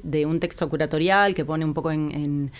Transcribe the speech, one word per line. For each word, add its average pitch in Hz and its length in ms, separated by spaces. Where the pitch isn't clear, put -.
de 151 240
un 160 120
texto 170 300
curatorial 165 640
que 165 100
pone 156 200
un 151 100
poco 160 180
en, 151 200
en, 143 480